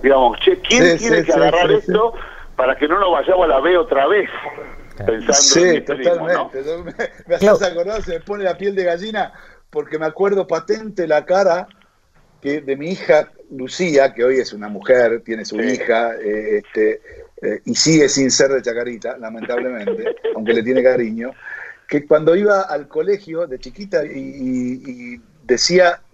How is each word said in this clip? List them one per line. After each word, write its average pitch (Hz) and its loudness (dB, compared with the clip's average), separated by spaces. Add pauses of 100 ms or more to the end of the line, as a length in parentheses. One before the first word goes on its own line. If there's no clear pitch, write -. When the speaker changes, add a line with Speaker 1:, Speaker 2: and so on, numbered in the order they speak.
Speaker 1:
digamos, 131 4
che, 185 4
¿quién 180 4
Speaker 2:
Sí, - -
Speaker 1:
tiene 220 2
Speaker 2:
sí, 160 0
Speaker 1:
que - 0
Speaker 2:
sí, - 4
Speaker 1:
agarrar 160 4
Speaker 2:
sí, - 4
Speaker 1:
esto 214 0
Speaker 2:
sí. - -14 (340)
Speaker 1:
para 127 2
que 147 0
no 180 0
nos 185 2
vayamos 175 2
a - 0
la 135 2
B 175 4
otra 143 2
vez? 190 0 (680)
Speaker 3:
Claro. 104 -2
Speaker 1:
Pensando 117 -2
Speaker 2:
Sí, - 4
Speaker 1:
en 170 4
mi 139 0
primo, 143 0 (120)
¿no? 175 -2
Speaker 2:
totalmente. 135 -10
<laughs> 165 -8 (140)
Me, 233 -6 (180)
me 170 -2
Speaker 3:
Clau- 202 6
Speaker 2:
haces 185 2
acordar, 196 -4
se 185 -8
me 165 -6
pone 202 -8
la 175 -2
piel 202 -4
de 190 -2
gallina, 180 -4 (360)
porque 151 -6
me 156 -4
acuerdo 190 0
patente 185 -4
la 151 2
cara 185 2 (760)
que 143 -4
de 135 -4
mi 151 -8
hija 165 2 (220)
Lucía, 135 0
que 117 -2
hoy 131 2
es 110 -6
una 104 -12
mujer, 113 2
tiene 110 -8
su 107 -8
Speaker 1:
Sí. 113 -2 (100)
Speaker 2:
hija, 117 0
eh, 107 -2
este, 107 -2 (400)
eh, 104 -4
y 113 -4
sigue 156 4
sin 135 0
ser 135 4
de 131 0
Chacarita, 120 -6
lamentablemente, 113 -6 (100)
Speaker 1:
<laughs> 453 -2
Speaker 2:
aunque 113 -2
le 233 2
tiene 127 0
cariño, 120 0 (560)
que 147 -2
cuando 156 4
iba 202 2
al 147 -6
colegio 170 -4
de 127 -10
chiquita 175 -4
y, - -12
y, 127 -6 (340)
y 120 -20 (220)
decía 175 2 (140)